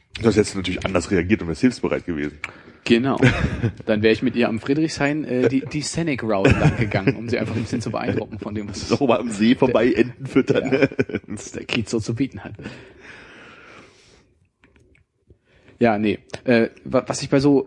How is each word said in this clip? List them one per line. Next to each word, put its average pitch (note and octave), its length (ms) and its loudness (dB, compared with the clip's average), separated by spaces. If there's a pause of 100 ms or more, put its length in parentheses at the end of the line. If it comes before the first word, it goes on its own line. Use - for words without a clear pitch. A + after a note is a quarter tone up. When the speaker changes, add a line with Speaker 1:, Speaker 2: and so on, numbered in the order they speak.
(200)
Speaker 1:
Du A2+ 80 0
hast G#2+ 80 4
jetzt G#2 200 2
natürlich F#2 300 -4
anders F2+ 260 -2
reagiert F#2 300 2
und F2 60 -6
wärst D#2+ 140 -6
hilfsbereit D2+ 440 0
gewesen. D2 320 -6 (460)
Speaker 2:
Genau. A#2+ 360 2 (340)
Speaker 1:
<laughs> - 320 -6
Speaker 2:
Dann G#2+ 160 0
wäre A2 100 6
ich A2+ 120 0
mit B2 120 -2
ihr A#2 140 2
am A2 100 -4
Friedrichshain, D3 640 -2
äh, B2+ 240 0
die, C3 140 0
die D3 200 -6
Scenic D3+ 420 -4
Route G#2+ 280 2
lang G#2 260 4
gegangen, G2+ 380 0
um A2+ 140 -8
sie A#2 80 0
einfach G#2+ 180 -4
ein A#2 60 -2
bisschen A2+ 200 -6
zu A2+ 100 -6
beeindrucken A2 480 -4
von G#2 160 -8
dem, G#2 140 -6
was - 200 -10
Speaker 1:
Noch A#2 120 2
mal A#2+ 180 4
am A#2+ 100 -6
See A2 260 4
vorbei, B2 340 4
Speaker 2:
der, - 100 2
Speaker 1:
Enten B2 260 -2
füttern. B2+ 480 2
Speaker 2:
ja, C#3 140 4 (400)
was - 240 -12
der - 140 -10
Kiez - 260 -4
so A#2 80 0
zu A2+ 160 -4
bieten A#2+ 280 -6
hat. - 100 -14 (3250)
Ja, A2+ 180 4
nee. G#2 220 0 (240)
Äh, A#2 260 4 (160)
wa-, B2+ 220 0
was C3+ 160 -6
ich C#3 80 -8
bei C#3+ 80 4
so, C3+ 280 4